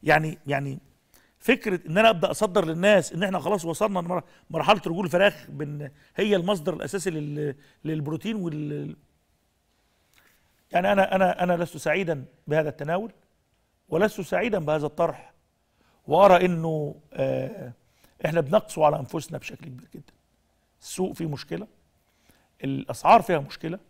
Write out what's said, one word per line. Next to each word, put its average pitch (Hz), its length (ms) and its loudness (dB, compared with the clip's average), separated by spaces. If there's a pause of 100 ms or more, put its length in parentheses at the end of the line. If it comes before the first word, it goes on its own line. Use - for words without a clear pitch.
يعني، 156 440 2
يعني 139 320 -4 (600)
فكرة 220 500 0
إن 160 100 0
أنا 220 120 8
أبدأ 180 200 0
أصدر 190 340 0
للناس 175 480 2
إن 170 100 -4
إحنا 190 160 -2
خلاص 160 260 -2
وصلنا 190 340 -2
لمر-، 170 240 -4 (280)
مرحلة 170 360 2
رجول 175 220 -2
فراخ 180 400 2
بن-، 147 420 -10 (260)
هي 202 200 2
المصدر 180 380 -2
الأساسي 190 360 -6
لل-، 147 440 -6 (300)
للبروتين 156 520 -4
وال-، 151 600 -8 (1800)
يعني 185 200 4
أنا، 196 220 4
أنا، 190 280 2
أنا 180 200 2
لست 165 140 -8
سعيدا 160 480 -2 (220)
بهذا 151 220 2
التناول 175 440 -6 (760)
ولست 202 320 0
سعيدا 196 380 -2
بهذا 151 280 0
الطرح، - 460 -4 (720)
وأرى 180 400 8
إنه، 160 480 -2 (180)
آه، 135 600 -4 (520)
إحنا 160 160 0
بنقسو 160 440 0
على 151 140 4
أنفسنا 147 400 -8
بشكل - 280 -14
كبير 127 280 -18
جدًا. - 180 -20 (680)
السوق 185 320 -6
فيه 165 140 -8
مشكلة، 165 400 -8 (1000)
الأسعار 139 580 4
فيها 165 160 0
مشكلة 160 400 -8 (120)